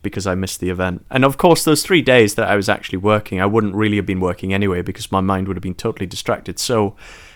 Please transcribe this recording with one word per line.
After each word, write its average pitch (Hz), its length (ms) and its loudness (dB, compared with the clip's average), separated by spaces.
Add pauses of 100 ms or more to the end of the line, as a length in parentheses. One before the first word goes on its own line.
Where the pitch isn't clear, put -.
because 98 260 -6
I 90 80 0
missed 95 240 -6
the 92 100 -4
event? 90 400 -4
And 127 140 2
of 139 140 2
course, 165 260 4
those 151 200 2
three 175 180 2
days 120 340 6
that 104 140 -2
I 104 80 2
was 101 100 0
actually - 300 -2
working, 104 420 0
I 95 60 2
wouldn't 104 280 0
really 104 220 2
have 98 100 0
been 95 140 -2
working 92 340 -2
anyway 98 280 0
because - 280 -10
my 95 120 0
mind 95 260 0
would 95 80 -4
have 92 80 -10
been 92 100 -6
totally 107 320 -6
distracted. - 540 -6
So 107 380 -2 (380)